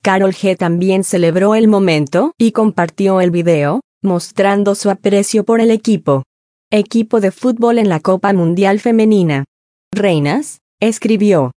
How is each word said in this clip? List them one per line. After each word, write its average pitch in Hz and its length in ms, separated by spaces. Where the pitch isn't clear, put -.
Karol 190 300
G 185 240
también 185 480
celebró 185 500
el 220 140
momento 185 680
y 226 140
compartió 190 680
el 180 100
video, 170 500
mostrando 196 720
su 202 140
aprecio 202 560
por 226 160
el 226 100
equipo. 190 520
"Equipo 220 500
de 196 120
fútbol 233 460
en 214 120
la 160 100
Copa 190 320
Mundial 190 480
Femenina. 208 640
Reinas", 185 680
escribió. 208 800